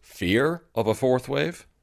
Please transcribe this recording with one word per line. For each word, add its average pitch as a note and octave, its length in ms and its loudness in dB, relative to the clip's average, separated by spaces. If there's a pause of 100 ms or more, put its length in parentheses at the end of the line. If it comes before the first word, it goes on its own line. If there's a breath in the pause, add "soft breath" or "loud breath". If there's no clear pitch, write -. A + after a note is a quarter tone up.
fear C3 600 0 (100)
of A2 140 -2
a A2 80 2
fourth B2+ 340 0
wave? D#3 380 -4 (160)